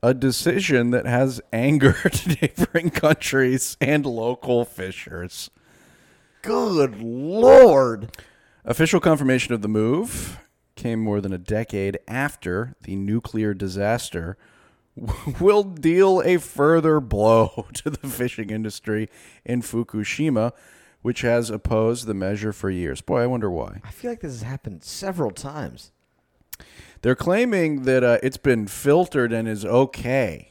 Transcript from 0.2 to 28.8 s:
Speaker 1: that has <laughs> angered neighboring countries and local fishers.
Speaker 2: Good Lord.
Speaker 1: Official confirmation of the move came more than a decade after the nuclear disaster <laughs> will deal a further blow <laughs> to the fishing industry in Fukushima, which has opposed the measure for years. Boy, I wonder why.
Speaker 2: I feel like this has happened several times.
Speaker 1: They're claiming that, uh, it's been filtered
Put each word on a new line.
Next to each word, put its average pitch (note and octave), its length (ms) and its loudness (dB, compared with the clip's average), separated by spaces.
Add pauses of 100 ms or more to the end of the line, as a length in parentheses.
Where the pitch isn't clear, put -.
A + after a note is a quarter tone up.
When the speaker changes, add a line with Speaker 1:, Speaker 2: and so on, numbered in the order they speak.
Speaker 1:
that B2 140 0
has B2 420 0
<laughs> - 60 -12
angered C3+ 680 2 (200)
neighboring E3+ 480 -2
countries C3+ 880 0
and C#3+ 260 0
local A#2+ 600 -2
fishers. - 840 -12 (920)
Speaker 2:
Good F3 600 0
Lord. C3+ 1080 6 (540)
Speaker 1:
Official D#3+ 340 2
confirmation C3 540 2
of A2+ 80 -2
the G#2 80 -4
move A#2 680 -2 (360)
came A2+ 240 -6
more G#2 220 -2
than F#2+ 100 -6
a F#2 60 -6
decade G2 640 -4 (100)
after A#2+ 720 -6
the G2 160 -10
nuclear G#2+ 560 -4
disaster F#2+ 840 -6 (600)
<laughs> A#2+ 420 -8
will G#3 240 4
deal F#3 640 2
a F3+ 120 4
further D#3 600 2
blow A2 720 2
<laughs> - 40 -20
to - 160 -6
the C#3 200 -10
fishing A#2+ 400 -6
industry A2 600 -6 (360)
in B2 160 -4
Fukushima, A#2 880 -2 (500)
which A#2+ 200 -4
has A#2 280 0
opposed A2+ 580 -2
the G#2+ 60 -4
measure G2+ 380 -4
for G2+ 180 -6
years. F2 300 -4
Boy, - 220 -2
I A#2+ 60 0
wonder A#2+ 220 -4
why. F2 360 -8
Speaker 2:
I G2+ 60 -16
feel A#3+ 200 -12
like A#3 80 -12
this D3 140 -12
has A2+ 80 -14
happened A2+ 420 -14
several F3 480 -6
times. C3 600 -14 (1080)
Speaker 1:
They're B2+ 140 2
claiming F3 680 0
that, C3 200 2
uh, A#2+ 200 4
it's C3 140 -4
been A#2 300 0
filtered C#3+ 680 0